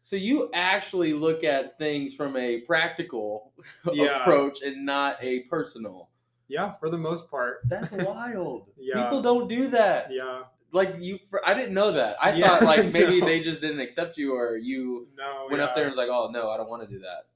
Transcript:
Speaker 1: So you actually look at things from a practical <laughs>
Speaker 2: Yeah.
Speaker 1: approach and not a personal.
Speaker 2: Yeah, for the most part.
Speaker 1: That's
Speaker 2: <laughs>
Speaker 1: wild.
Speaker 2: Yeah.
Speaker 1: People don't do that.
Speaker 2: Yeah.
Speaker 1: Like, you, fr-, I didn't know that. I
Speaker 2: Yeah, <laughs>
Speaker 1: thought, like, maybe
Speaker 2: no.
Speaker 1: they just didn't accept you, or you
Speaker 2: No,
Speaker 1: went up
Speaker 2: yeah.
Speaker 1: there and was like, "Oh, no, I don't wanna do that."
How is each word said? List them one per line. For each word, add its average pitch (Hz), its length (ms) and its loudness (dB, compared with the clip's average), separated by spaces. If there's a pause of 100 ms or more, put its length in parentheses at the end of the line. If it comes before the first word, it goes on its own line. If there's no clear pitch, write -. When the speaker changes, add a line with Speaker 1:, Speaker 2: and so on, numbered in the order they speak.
Speaker 1:
So - 140 -8
you 226 380 0
actually 180 580 0
look 160 320 0
at 135 340 0
things 147 360 -4
from 139 200 -6
a 120 280 -2
practical 156 880 -4 (180)
<laughs> - 220 -6
Speaker 2:
Yeah. 143 300 2
Speaker 1:
approach 143 400 4
and 139 240 -6
not 139 360 0
a 127 220 -2
personal. 110 640 -8 (400)
Speaker 2:
Yeah, 165 320 -4
for 160 80 -4
the 170 80 -2
most 165 340 -6
part. 123 360 -4
Speaker 1:
That's 196 260 -4
Speaker 2:
<laughs> - 0 -
Speaker 1:
wild. 196 880 -6
Speaker 2:
Yeah. 247 260 -2
Speaker 1:
People 262 160 0
don't 240 260 4
do 247 220 -2
that. 202 420 4
Speaker 2:
Yeah. 127 340 -8 (280)
Speaker 1:
Like, 180 280 2
you, 185 180 -8 (100)
fr-, - 160 -4
I 180 80 4
didn't 214 220 -2
know 202 180 4
that. 120 260 0
I 160 140 4
Speaker 2:
Yeah, 170 160 6
<laughs> 170 120 8
Speaker 1:
thought, - 20 8
like, 180 300 6
maybe 175 280 6
Speaker 2:
no. 175 60 2
Speaker 1:
they 165 160 4
just 160 180 -4
didn't 147 200 -4
accept 165 360 -6
you, 139 180 -2
or 117 220 -2
you 123 500 -6 (120)
Speaker 2:
No, 139 320 -10
Speaker 1:
went 147 100 0
up 139 100 0
Speaker 2:
yeah. 127 40 -2
Speaker 1:
there 151 100 2
and 139 60 -2
was 127 80 -4
like, 120 120 0
"Oh, 117 220 0
no, 117 160 -4
I 110 80 -2
don't 113 140 -6
wanna 117 160 -10
do 98 140 -14
that." 90 240 -14 (120)